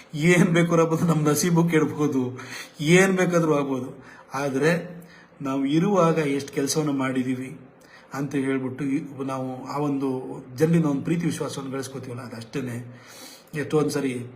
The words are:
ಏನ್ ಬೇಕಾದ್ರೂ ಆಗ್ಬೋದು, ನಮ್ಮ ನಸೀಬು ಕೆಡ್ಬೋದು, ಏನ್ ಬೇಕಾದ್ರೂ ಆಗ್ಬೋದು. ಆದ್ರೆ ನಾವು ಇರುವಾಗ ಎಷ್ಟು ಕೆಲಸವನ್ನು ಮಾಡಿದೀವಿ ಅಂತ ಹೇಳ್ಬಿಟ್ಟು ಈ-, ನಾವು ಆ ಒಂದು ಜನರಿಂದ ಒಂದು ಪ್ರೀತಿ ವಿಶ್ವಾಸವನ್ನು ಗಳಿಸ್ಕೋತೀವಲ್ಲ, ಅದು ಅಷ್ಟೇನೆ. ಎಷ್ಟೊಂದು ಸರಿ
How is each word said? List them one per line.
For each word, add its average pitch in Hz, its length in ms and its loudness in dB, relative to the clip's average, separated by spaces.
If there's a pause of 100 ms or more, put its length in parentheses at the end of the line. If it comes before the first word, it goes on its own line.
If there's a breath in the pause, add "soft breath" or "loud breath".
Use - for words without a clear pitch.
(140 loud breath)
ಏನ್ 170 320 4
ಬೇಕಾದ್ರೂ 170 360 4
ಆಗ್ಬೋದು, 160 240 2
ನಮ್ಮ 151 240 2
ನಸೀಬು 170 400 2
ಕೆಡ್ಬೋದು, 135 680 0 (420 loud breath)
ಏನ್ 185 360 6
ಬೇಕಾದ್ರೂ 170 380 2
ಆಗ್ಬೋದು. 135 500 -4 (280 loud breath)
ಆದ್ರೆ 143 720 0 (380 loud breath)
ನಾವು 139 240 -2
ಇರುವಾಗ 165 520 4
ಎಷ್ಟು 139 360 -2
ಕೆಲಸವನ್ನು 147 380 -2
ಮಾಡಿದೀವಿ 131 680 -2 (540 loud breath)
ಅಂತ 139 220 -6
ಹೇಳ್ಬಿಟ್ಟು 135 500 -2
ಈ-, 135 400 -4
ನಾವು 131 400 -6
ಆ - 120 -8
ಒಂದು 139 440 -2 (340)
ಜನರಿಂದ 160 300 4
ಒಂದು 139 160 0
ಪ್ರೀತಿ 170 240 0
ವಿಶ್ವಾಸವನ್ನು 135 460 -4
ಗಳಿಸ್ಕೋತೀವಲ್ಲ, 127 500 -8
ಅದು 120 140 -14
ಅಷ್ಟೇನೆ. 120 760 -10 (440 loud breath)
ಎಷ್ಟೊಂದು 147 360 0
ಸರಿ 127 360 -2 (100)